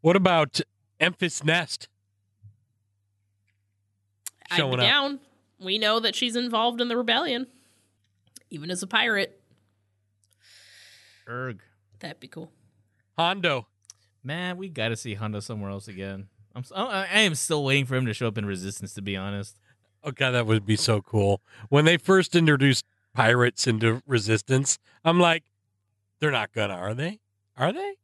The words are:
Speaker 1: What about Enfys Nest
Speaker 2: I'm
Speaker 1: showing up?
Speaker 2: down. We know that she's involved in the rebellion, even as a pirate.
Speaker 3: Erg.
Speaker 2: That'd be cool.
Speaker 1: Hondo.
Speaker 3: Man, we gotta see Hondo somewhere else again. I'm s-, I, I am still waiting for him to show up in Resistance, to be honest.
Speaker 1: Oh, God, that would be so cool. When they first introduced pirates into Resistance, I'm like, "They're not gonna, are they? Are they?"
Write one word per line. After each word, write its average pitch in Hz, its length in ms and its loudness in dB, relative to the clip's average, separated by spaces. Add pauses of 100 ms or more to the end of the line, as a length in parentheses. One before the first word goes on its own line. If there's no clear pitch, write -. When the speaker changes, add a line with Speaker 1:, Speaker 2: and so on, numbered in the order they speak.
Speaker 1:
What 165 160 4
about 175 440 4 (400)
Enfys 170 440 0
Nest 160 440 -2 (2500)
Speaker 2:
I'm 175 80 -2
Speaker 1:
showing 135 160 0
up? 123 60 0
Speaker 2:
down. 277 400 2 (380)
We 190 200 -4
know 220 220 2
that 226 140 -2
she's 240 220 -2
involved 240 440 -2
in 240 80 -2
the 233 80 -2
rebellion, 247 500 -2 (1040)
even 160 200 -12
as 180 120 -6
a 196 40 -10
pirate. 220 520 0 (1900)
Speaker 3:
Erg. 123 340 -10 (380)
Speaker 2:
That'd 151 180 -14
be - 80 -20
cool. - 240 -18 (640)
Speaker 1:
Hondo. 170 520 -2 (560)
Speaker 3:
Man, 180 320 -6
we 190 120 -12
gotta 113 280 -4
see 110 180 -8
Hondo 107 240 -6
somewhere 101 320 -10
else 98 160 -10
again. 98 400 -12 (280)
I'm 120 80 -12
s-, - 120 -14
I, 196 380 -6
I 208 80 4
am 180 160 2
still 151 280 -2
waiting 135 220 2
for 131 80 -4
him 127 120 0
to 110 60 -2
show 123 140 -4
up 107 100 -2
in 107 80 -4
Resistance, 98 500 -8
to 104 80 -12
be 98 140 -6
honest. 98 440 -8 (420)
Speaker 1:
Oh, 151 80 -8
God, 131 220 0
that 120 140 2
would 107 200 2
be 107 100 2
so 107 240 2
cool. 101 400 2 (280)
When 143 160 4
they 170 120 6
first 185 380 2
introduced 143 500 6 (300)
pirates 120 540 4
into 113 360 0
Resistance, 127 720 0 (260)
I'm 170 160 4
like, 165 240 4 (720)
"They're 151 140 0
not 110 200 -2
gonna, 101 220 -2
are 92 200 -6
they? 165 260 -8 (360)
Are 151 160 0
they?" 392 320 -8